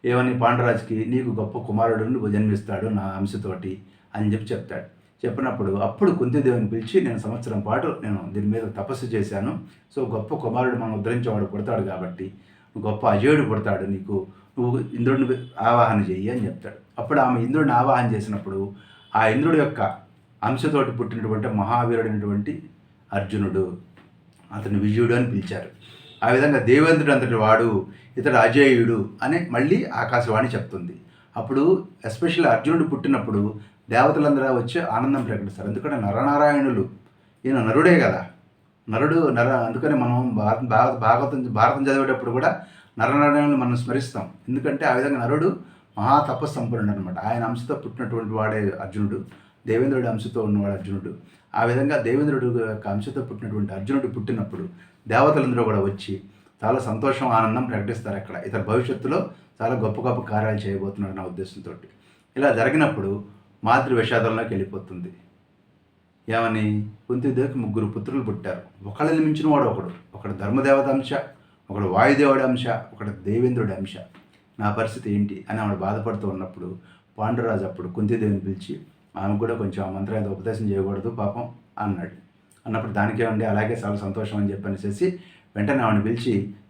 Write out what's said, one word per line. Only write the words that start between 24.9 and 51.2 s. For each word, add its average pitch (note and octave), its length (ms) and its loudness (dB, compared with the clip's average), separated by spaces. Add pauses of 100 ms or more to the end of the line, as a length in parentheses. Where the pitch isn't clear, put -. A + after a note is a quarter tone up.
అని B2+ 120 2
పిలిచారు. - 420 -4 (560)
ఆ A2+ 40 2
విధంగా C3+ 300 4
దేవేంద్రుడు C#3+ 540 6
అంతటి B2 220 2
వాడు, A2 520 4 (320)
ఇతడు B2+ 160 2
అజేయుడు A#2 760 6 (120)
అని D#3+ 280 0
మళ్ళీ C#3+ 340 2
ఆకాశవాణి A#2 640 0
చెప్తుంది. F#2+ 520 -8 (360)
అప్పుడు C3+ 520 2 (180)
especially E3 420 2
అర్జునుడు D#3 400 2
పుట్టినప్పుడు A2 840 -2 (160)
దేవతలందరూ C#3 680 4
వచ్చి A#2+ 240 -2
ఆనందం C3 440 0
ప్రకటిస్తారు. G2+ 440 -6
ఎందుకంటే C3+ 280 -4
నరనారాయణులు, C3+ 920 2 (580)
ఈయన C3 120 2
నరుడే D3+ 420 6
కదా, - 260 0 (640)
నరుడు D3+ 380 2
నర, A#2+ 180 4
అందుకని C3 480 0
మనం B2 400 2
భారత-, A2 320 0
భారత-, A2+ 320 4
భాగవతం, B2+ 540 2
భారతం B2+ 340 4
చదివేటప్పుడు C3 440 2
కూడా C3+ 340 0 (340)
నరనారాయణులు C#3+ 580 4
మనం B2 200 0
స్మరిస్తాం. A#2+ 520 -4 (200)
ఎందుకంటే C#3 360 -2
ఆ C3+ 80 4
విధంగా B2+ 340 0
నరుడు D#3 300 2 (420)
మహా C#3 320 4
తపస్సంపన్నుడు A#2 680 -2
అనమాట. F2+ 200 -8
ఆయన A2+ 260 -2
అంశతో A#2+ 300 -4
పుట్టినటువంటి A2+ 560 -6
వాడే A2 500 0
అర్జునుడు, G2+ 440 -4 (420)
దేవేంద్రుడి B2 400 2
అంశతో A2+ 360 -4
ఉన్నవాడు G#2 300 0
అర్జునుడు. F#2+ 420 -8 (400)